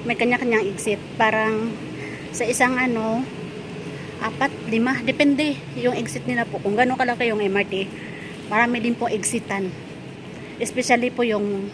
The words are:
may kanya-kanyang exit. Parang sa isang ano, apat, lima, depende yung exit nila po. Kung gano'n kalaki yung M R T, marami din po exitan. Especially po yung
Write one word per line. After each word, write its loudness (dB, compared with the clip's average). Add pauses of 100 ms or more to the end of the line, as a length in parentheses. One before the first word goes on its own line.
may 0
kanya-kanyang 4
exit. -2 (160)
Parang 4 (640)
sa 0
isang 4
ano, 2 (960)
apat, 0 (160)
lima, 2
depende 4 (240)
yung 2
exit -4
nila 2
po. -4
Kung 0
gano'n 4
kalaki 2
yung 0
M 2
R 4
T, -2 (640)
marami 4
din 2
po 0
exitan. -2 (880)
Especially 2
po 0
yung 0